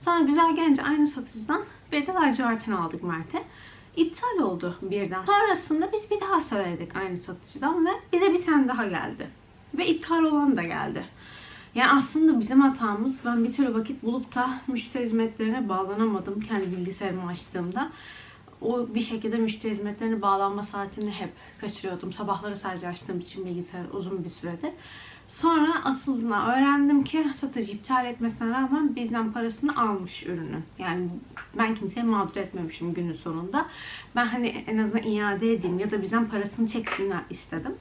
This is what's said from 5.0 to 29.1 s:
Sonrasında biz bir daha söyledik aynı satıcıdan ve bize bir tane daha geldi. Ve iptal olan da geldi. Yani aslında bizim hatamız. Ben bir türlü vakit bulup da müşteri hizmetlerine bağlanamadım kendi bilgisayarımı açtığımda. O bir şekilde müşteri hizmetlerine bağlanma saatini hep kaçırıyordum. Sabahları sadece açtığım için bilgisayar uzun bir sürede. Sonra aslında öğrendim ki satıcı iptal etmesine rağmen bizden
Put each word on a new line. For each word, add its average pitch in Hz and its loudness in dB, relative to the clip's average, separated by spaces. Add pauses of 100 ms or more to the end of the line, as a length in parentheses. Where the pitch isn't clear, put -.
Sonrasında 392 2
biz 427 -2
bir 415 0
daha 381 2
söyledik 175 -4
aynı 185 -4
satıcıdan 294 -2
ve 349 4 (240)
bize 349 6
bir 359 2
tane 294 6
daha 226 0
geldi. - -6 (460)
Ve 330 0
iptal 330 2
olan 285 4
da 170 0
geldi. - -4 (720)
Yani 240 6
aslında 277 6
bizim 247 6
hatamız. 233 2
Ben 240 2
bir 226 0
türlü 254 2
vakit 220 -2
bulup 233 -2
da 254 0
müşteri 247 -4
hizmetlerine 226 0
bağlanamadım 196 0
kendi 196 -2
bilgisayarımı 180 -4
açtığımda. 180 -4 (680)
O 226 -2
bir 233 2
şekilde 220 -4
müşteri 220 0
hizmetlerine 208 -2
bağlanma 196 2
saatini 208 -6
hep 180 -8 (320)
kaçırıyordum. 185 -8
Sabahları 202 -4
sadece 185 -8
açtığım 175 -8
için 180 -10
bilgisayar 175 -8
uzun 185 -6
bir 165 -8
sürede. 175 -8 (540)
Sonra 330 4
aslında 240 0
öğrendim 285 6
ki 302 0 (100)
satıcı 240 -4
iptal 254 0
etmesine 233 -4
rağmen 269 2
bizden 226 -2